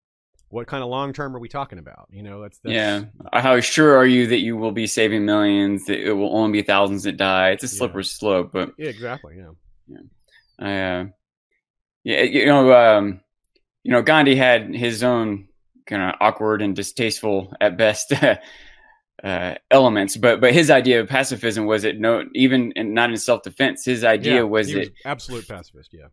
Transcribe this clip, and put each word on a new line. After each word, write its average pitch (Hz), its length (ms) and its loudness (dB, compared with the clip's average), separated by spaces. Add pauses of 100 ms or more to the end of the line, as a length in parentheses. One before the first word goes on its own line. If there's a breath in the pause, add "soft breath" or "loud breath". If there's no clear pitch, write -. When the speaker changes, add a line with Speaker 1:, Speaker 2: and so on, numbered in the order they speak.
(500)
Speaker 1:
what 117 180 -12
kind 135 160 -10
of 123 60 -10
long 135 240 -6
term 139 220 -12
are 123 40 -14
we 120 100 -16
talking 139 280 -12
about? - 320 -20
You 101 140 -20
know, 101 180 -16
that's, 101 220 -20
that's 110 100 -6
Speaker 2:
Yeah. 104 300 -2 (300)
How 123 260 4
sure 147 380 4
are 127 80 6
you 123 220 4
that 113 120 2
you 117 180 -4
will 110 140 -4
be 110 160 -4
saving 110 380 0
millions, 101 600 0
that 98 140 -4
it 98 140 -2
will 101 220 -2
only 107 260 0
be 95 40 -4
thousands 98 380 0
that 98 140 -6
die? 95 340 2
It's 98 120 -4
a 127 40 -10
Speaker 1:
Yeah. - 100 -8
Speaker 2:
slippery 98 280 -6
slope, 92 480 -2
but 92 240 -6
Speaker 1:
Yeah, 151 120 -10
exactly, 117 480 -14
yeah. 92 140 -20 (360)
Speaker 2:
Yeah. - 120 -20 (600 soft breath)
I, 98 220 -6 (200)
uh, 95 40 -8 (1000)
yeah, - 200 -2
you 127 240 0
know, 135 260 6
um, 107 480 4 (600)
you 127 80 -6
know, 123 100 2
Gandhi 143 340 4
had 123 380 2
his 117 300 -4
own 110 460 -2 (360)
kinda 95 340 -4
awkward 107 440 0
and 98 120 -2
distasteful, 101 840 -4
at 95 160 0
best, 107 400 0
<laughs> - 1040 -4
uh, 90 320 -6 (140)
elements, 117 480 4
but, 113 240 2
but 123 120 6
his 156 180 4
idea 127 300 4
of 104 80 -4
pacifism 120 560 -2
was 107 180 0
that 110 160 -4
no, 110 240 0 (100)
even 127 380 2
in, 107 240 -6
not 120 160 2
in 117 60 -6
self-defense, 110 680 -4
his 123 180 -2
idea 110 340 2
Speaker 1:
Yeah, 120 60 2
Speaker 2:
was 107 260 -2
Speaker 1:
he 98 60 -8
Speaker 2:
that 101 40 -4
Speaker 1:
was 92 100 -8 (160)
absolute 127 420 -10
pacifist, 85 460 -20
yeah. 78 200 -20